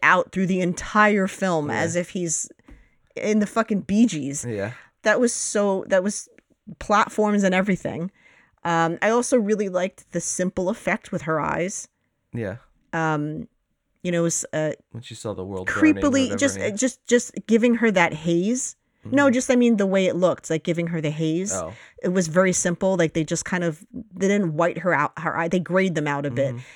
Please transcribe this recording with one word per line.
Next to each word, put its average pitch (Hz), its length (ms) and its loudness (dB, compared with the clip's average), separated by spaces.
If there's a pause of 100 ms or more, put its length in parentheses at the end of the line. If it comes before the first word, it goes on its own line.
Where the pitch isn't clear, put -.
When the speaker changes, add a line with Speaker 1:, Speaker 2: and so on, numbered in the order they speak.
Speaker 1:
out 170 300 4
through 185 160 0
the 185 140 0
entire 202 640 2
film 170 420 -2
Speaker 2:
Yeah. 104 120 -4
Speaker 1:
as 165 140 -2
if 180 160 -2
he's 175 380 -4 (640)
in 214 240 0
the 208 80 2
fucking 220 340 0
Bee 220 260 4
Gees. 143 360 -4
Speaker 2:
Yeah. 110 280 -4 (320)
Speaker 1:
That 214 160 4
was 240 160 2
so, 202 540 0
that 185 140 4
was - 260 -4 (500)
platforms 208 640 2
and 185 100 4
everything. 185 560 -2 (540)
Um, 165 380 0
I 202 80 2
also 240 300 2
really 208 300 0
liked 180 420 -6
the 170 100 -4
simple 185 480 -2
effect - 420 -4
with 180 120 -6
her 160 180 -2
eyes. 160 460 -4 (440)
Speaker 2:
Yeah. 113 260 -6 (360)
Speaker 1:
Um, 156 540 -2 (560)
you 180 80 -2
know, 170 80 0
it - 20 2
was, 170 320 -2
uh, 156 200 -2 (180)
Speaker 2:
When 117 100 -14
she 117 140 -16
saw 107 180 -8
the 92 100 -8
world 95 220 -8
burning 302 320 2
or - 40 -4
Speaker 1:
creepily, 277 240 2
Speaker 2:
whatever, - 120 -4
Speaker 1:
just, 269 220 0
Speaker 2:
yeah. 208 100 -2
Speaker 1:
just, 214 380 -4
just - 260 2 (140)
giving 226 280 4
her 233 140 2
that 180 240 2
haze. 175 640 -2 (280)
No, 269 220 2
Speaker 2:
Mm-hmm. 269 80 6
Speaker 1:
just, 254 160 0
I 254 60 4
mean, 240 220 6
the 202 100 2
way 190 180 2
it 180 100 2
looked, 175 360 0
like, 160 120 0
giving 170 240 -2
her 165 140 -4
the 165 80 -2
haze. 160 420 -2
Speaker 2:
Oh. 85 220 -6 (300)
Speaker 1:
It 190 60 0
was 180 180 0
very 180 260 2
simple. 190 440 0
Like, 165 160 0
they 165 100 0
just 160 220 -4
kind 180 180 -4
of, 160 200 -4 (300)
they 185 140 -2
didn't 196 260 0
white 170 240 0
her 170 160 0
out, 143 240 0
her 165 180 -4
eye. 170 120 -2
They 180 120 0
grayed 180 360 0
them 156 120 -2
out 143 200 -2
a - 20 -2
bit. 131 240 -2
Speaker 2:
Mm-hmm. 123 100 -10 (120)